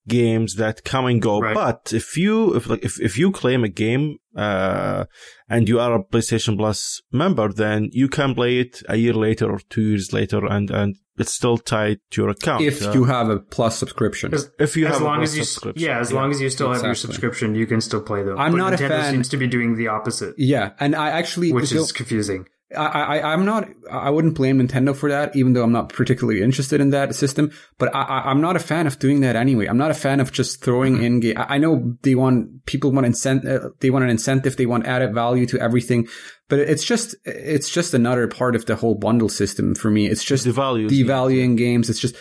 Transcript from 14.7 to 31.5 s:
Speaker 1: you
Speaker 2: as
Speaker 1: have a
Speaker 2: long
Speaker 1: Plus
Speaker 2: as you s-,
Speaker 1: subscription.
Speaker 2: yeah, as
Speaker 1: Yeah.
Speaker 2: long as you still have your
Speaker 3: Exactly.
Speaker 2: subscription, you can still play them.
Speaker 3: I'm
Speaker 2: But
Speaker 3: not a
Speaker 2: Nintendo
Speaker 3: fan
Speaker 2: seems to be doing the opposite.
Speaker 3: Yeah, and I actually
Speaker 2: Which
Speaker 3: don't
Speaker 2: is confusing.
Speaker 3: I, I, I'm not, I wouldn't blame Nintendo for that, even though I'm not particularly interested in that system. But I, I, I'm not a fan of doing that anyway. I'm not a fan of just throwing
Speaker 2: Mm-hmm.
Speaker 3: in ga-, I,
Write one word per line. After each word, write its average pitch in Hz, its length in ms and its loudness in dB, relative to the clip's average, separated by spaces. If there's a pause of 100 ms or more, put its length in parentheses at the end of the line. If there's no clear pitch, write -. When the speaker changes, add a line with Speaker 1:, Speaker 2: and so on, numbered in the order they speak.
Speaker 1:
you 156 100 2
Speaker 2:
as 147 80 0
Speaker 1:
have 143 80 0
a - 20 0
Speaker 2:
long 151 140 0
Speaker 1:
Plus 156 120 0
Speaker 2:
as 151 60 -4
you 151 60 -2
s-, - 80 -6
Speaker 1:
subscription. - 360 -8
Speaker 2:
yeah, 127 120 -2
as 120 120 -4
Speaker 1:
Yeah. 135 80 0
Speaker 2:
long 139 120 0
as 139 100 -2
you 135 80 -2
still 131 240 -2
have 120 100 -2
your 123 100 -2
Speaker 3:
Exactly. 117 200 -6
Speaker 2:
subscription, 117 420 -2
you 113 120 0
can 113 160 0
still 107 180 -4
play 101 220 -4
them. 98 160 -4
Speaker 3:
I'm 156 140 2
Speaker 2:
But 175 60 2
Speaker 3:
not 190 140 0
a 180 40 2
Speaker 2:
Nintendo 139 120 0
Speaker 3:
fan 151 240 0
Speaker 2:
seems 127 160 0
to 143 80 -4
be 131 100 -2
doing 117 300 0
the 113 120 -2
opposite. 107 500 -6
Speaker 3:
Yeah, 127 320 0 (100)
and 143 160 0
I 151 140 -2
actually 170 420 -2
Speaker 2:
Which 127 180 0
Speaker 3:
don't 151 100 2
Speaker 2:
is - 120 -2
confusing. 101 540 -4 (280)
Speaker 3:
I, 151 120 -2 (320)
I, 151 160 -2
I'm 185 100 2
not, 214 240 -2 (220)
I 135 180 -4
wouldn't 160 260 2
blame 135 240 2
Nintendo 131 380 2
for 147 140 -2
that, 143 260 -2
even 127 160 4
though 123 100 4
I'm 117 100 4
not 117 180 0
particularly 117 500 2
interested 135 400 2
in 139 80 4
that 139 260 0
system. 147 360 0 (260)
But - 180 0
I, 139 60 -2
I, 135 300 -2
I'm 139 100 2
not 170 160 0
a - 40 -2
fan 160 260 -2
of 131 120 -2
doing 139 220 4
that 123 160 2
anyway. 117 300 2
I'm 113 100 0
not 151 140 2
a 147 40 0
fan 139 260 0
of 131 120 0
just - 320 -4
throwing 127 300 2
Speaker 2:
Mm-hmm. 120 100 0
Speaker 3:
in 120 160 2
ga-, 117 140 2
I, 139 220 -2